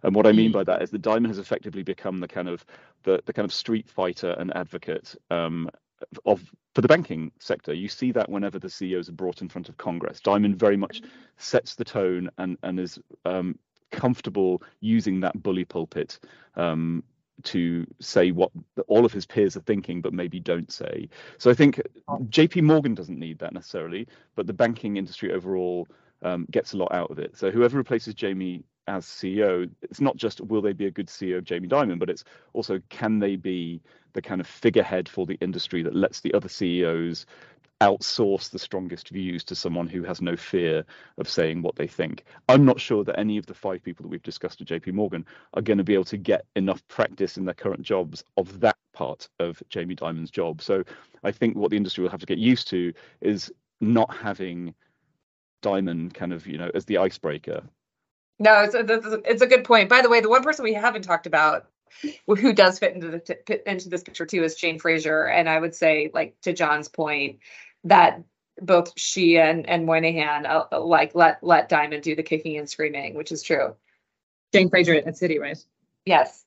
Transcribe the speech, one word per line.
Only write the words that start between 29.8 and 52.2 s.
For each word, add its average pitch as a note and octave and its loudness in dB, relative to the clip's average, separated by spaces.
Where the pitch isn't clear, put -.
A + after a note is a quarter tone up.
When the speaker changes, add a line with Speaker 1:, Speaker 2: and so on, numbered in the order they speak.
Speaker 1:
it's - -10
not C#3 0
just - -6
will A2 -2
they G2+ 0
be G2 -6
a F#2 -4
good F#2 -10
C F#2+ -10
E F2+ -2
O - -4
of F2 -6
Jamie F2+ -8
Dimon, A2 0
but F2+ -4
it's E2 -8
also G2 -4
can A2 -2
they G2+ 0
be E2+ -8
the F#2+ -6
kind F#2 -8
of E2 -8
figurehead F#2+ 0
for F#2 -6
the - -8
industry F2 -6
that E2 -4
lets F#2+ -2
the - -4
other G2 0
C F2+ -4
E F2 2
Os E2 -4
outsource G2 2
the G2 -14
strongest F2+ -10
views F2+ -8
to F#2 -10
someone F2 -4
who E2+ -6
has F2+ -8
no F2 -2
fear D#2+ 0
of - -8
saying E2 -2
what E2+ -4
they D2 -4
think. - -8
I'm C3+ 10
not B2+ 6
sure G#2 0
that - -4
any G#2+ -2
of G2+ -8
the - -18
five F#2 -8
people E2+ -12
that E2 -14
we've E2 -12
discussed - -10
at E2 -16
J E2 -4
P F#2 -8
Morgan F#2 -4
are - -2
gonna G#2+ 2
be G#2 2
able F#2+ 2
to G#2 -10
get G2 -2
enough F#2+ -2
practice - -4
in F#2+ -6
their F2+ -6
current G2 -8
jobs F2+ -4
of F#2+ -4
that A2 2
part - -10
of E2+ -4
Jamie F2+ -8
Dimon's D#2+ -8
job. E2 -4
So F#2+ -2
I G2+ -2
think A2+ 0
what G#2 0
the G#2+ 0
industry F#2+ -2
will F2+ -2
have F2+ -10